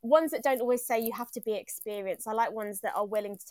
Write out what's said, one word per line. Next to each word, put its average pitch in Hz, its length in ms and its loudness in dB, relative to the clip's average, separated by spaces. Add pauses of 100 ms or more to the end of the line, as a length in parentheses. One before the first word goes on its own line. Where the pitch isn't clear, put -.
ones 302 300 6
that 233 100 -2
don't 262 180 2
always 247 240 2
say 233 140 0
you 226 140 -2
have 240 200 -8
to 233 80 -8
be 214 140 -2
experienced. 202 720 -6
I 220 60 -2
like 226 200 2
ones 208 280 -6
that - 160 -2
are 208 100 0
willing 202 300 -2
to - 140 -16